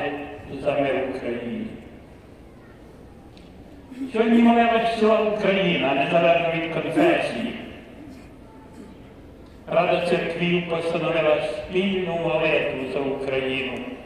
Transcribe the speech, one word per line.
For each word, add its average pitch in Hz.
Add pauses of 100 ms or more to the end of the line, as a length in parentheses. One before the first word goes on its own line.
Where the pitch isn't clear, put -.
(640)
за 143
мир 127
в 127
Україні. 117 (2500)
Сьогодні 233
молилась 233
вся 214
Україна, 190
незалежно 170
від 160
конфесії. - (2000)
Рада 175
церквів 175
постановила 165
спільну 185
молитву 156
за 143
Україну. 131 (260)